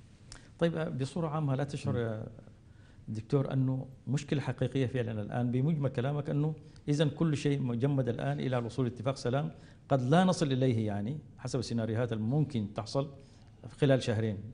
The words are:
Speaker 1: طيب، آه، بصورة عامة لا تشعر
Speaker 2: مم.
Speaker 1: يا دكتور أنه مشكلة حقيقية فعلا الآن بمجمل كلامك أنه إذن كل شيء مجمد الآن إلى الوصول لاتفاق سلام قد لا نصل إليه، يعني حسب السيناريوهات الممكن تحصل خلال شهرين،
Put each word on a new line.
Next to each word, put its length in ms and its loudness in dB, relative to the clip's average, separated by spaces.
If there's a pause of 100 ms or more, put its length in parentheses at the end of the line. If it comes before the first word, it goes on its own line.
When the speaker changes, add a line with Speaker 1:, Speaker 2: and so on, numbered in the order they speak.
(580)
Speaker 1:
طيب، 180 2
آه، 120 -2
بصورة 400 -2
عامة 260 0
لا 100 0
تشعر 300 -2
Speaker 2:
مم. 60 0
Speaker 1:
يا 260 -4 (800)
دكتور 440 0
أنه 340 0 (220)
مشكلة 320 0
حقيقية 460 0
فعلا 360 -2
الآن 280 -2
بمجمل 380 2
كلامك 420 -2
أنه 240 0 (340)
إذن 200 4
كل 280 0
شيء 240 0
مجمد 480 0
الآن 320 -2
إلى 180 0
الوصول 280 0
لاتفاق 300 -2
سلام 340 -2 (380)
قد 140 4
لا 220 6
نصل 280 4
إليه، 340 4
يعني 320 -2 (200)
حسب 200 -4
السيناريوهات 540 0
الممكن 640 0
تحصل 360 -2 (580)
خلال 340 4
شهرين، 340 0 (180)